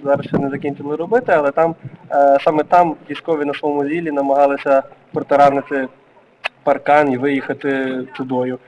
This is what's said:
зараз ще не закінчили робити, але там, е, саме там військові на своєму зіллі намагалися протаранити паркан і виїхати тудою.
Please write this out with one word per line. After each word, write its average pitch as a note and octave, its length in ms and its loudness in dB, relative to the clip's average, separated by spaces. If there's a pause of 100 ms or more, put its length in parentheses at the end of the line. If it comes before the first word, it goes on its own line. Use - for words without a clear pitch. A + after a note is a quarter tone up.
зараз C#3+ 220 0
ще D3+ 120 -2
не C#3 120 -2
закінчили C#3+ 460 -6
робити, G3+ 400 0
але C#3+ 160 2
там, E3 240 0 (360)
е, C#3 300 4
саме D#3 220 0
там E3+ 320 2 (140)
військові D3 360 -4
на C#3+ 80 -2
своєму C#3+ 320 -2
зіллі D#3+ 260 -4
намагалися C#3 720 2 (300)
протаранити C#3 760 2 (760)
паркан C#3+ 480 2
і B2 60 -2
виїхати C3+ 840 -4 (160)
тудою. B2+ 500 -4